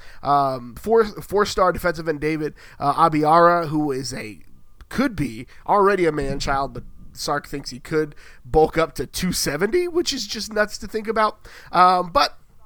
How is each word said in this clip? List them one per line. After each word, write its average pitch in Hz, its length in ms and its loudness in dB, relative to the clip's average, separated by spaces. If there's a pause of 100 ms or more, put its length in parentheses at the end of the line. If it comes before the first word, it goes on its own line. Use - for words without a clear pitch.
(220)
Um, 131 540 0
four, 226 280 4
four-star 196 680 0
defensive 165 360 -4
end 147 140 -4
David, 151 320 -4 (260)
uh, 143 300 4
Abiara, 160 600 4
who 151 220 0
is 131 220 -6
a, 107 280 -12 (460)
could 247 280 -2
be 123 320 -6 (180)
already 190 400 4
a 160 60 4
man-child, 139 640 -2
but - 80 -10 (280)
Sark - 360 -6
thinks 139 240 -10
he 123 80 -14
could 156 340 -4 (320)
bulk 156 320 4
up 160 180 0
to 131 120 -6
two - 260 -2
seventy, 233 540 0
which 339 260 -2
is 233 140 -8
just 214 260 -8
nuts 208 240 -2
to 226 100 -12
think 220 200 -6
about. 214 320 -2 (320)
Um, 180 400 4
but - 260 0 (280)